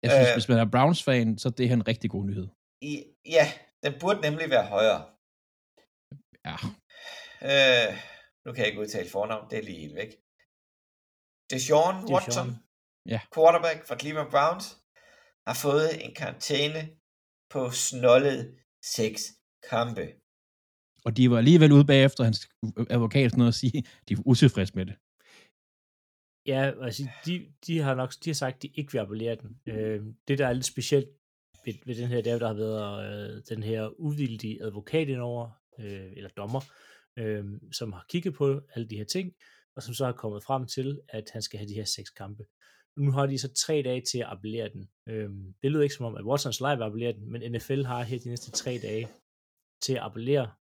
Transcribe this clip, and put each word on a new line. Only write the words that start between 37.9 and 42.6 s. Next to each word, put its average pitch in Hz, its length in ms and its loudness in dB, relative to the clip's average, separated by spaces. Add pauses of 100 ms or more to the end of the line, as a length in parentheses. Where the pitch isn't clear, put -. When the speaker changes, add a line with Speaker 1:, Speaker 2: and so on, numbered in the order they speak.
Speaker 3:
har 90 160 -18
kigget 175 240 -4
på 139 280 -2 (140)
alle 117 140 -8
de 107 80 -10
her 104 80 -8
ting, 185 280 -6 (420)
og 131 80 -14
som 123 100 -12
så 135 120 -2
har 123 60 -2
kommet 107 320 -8
frem 131 240 -4
til, 139 420 -8
at 110 240 -12
han 110 80 -10
skal 104 180 -10
have 104 100 -12
de 101 60 -10
her 104 100 -8
seks - 240 -10
kampe. 104 360 -16 (520)